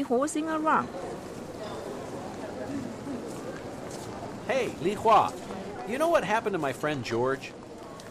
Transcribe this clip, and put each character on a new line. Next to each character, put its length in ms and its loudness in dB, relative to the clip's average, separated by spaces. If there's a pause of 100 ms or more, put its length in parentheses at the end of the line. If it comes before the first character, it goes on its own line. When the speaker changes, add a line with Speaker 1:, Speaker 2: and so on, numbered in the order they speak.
Speaker 1:
horsing 400 2
around. 380 4 (3500)
Speaker 2:
Hey, 220 2 (140)
Li 120 2
Hua, 360 8 (560)
you 120 -2
know 100 6
what 140 6
happened 300 2
to 60 0
my 140 2
friend 300 0
George? 480 2 (600)